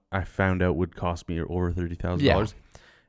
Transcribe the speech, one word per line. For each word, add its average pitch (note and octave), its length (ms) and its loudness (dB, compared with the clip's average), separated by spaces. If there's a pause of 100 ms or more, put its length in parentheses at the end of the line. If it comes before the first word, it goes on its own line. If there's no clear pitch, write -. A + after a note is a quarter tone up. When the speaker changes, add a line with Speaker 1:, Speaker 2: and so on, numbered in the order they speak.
(120)
Speaker 1:
I G2 120 0
found F#2 380 2
out F2+ 140 2
would E2+ 180 -2
cost - 340 -4
me E2+ 120 -4
over F2 320 -2
thirty E2+ 220 -4
thousand F2+ 320 0
dollars? G2+ 280 4
Speaker 2:
Yeah. - 260 -20 (280)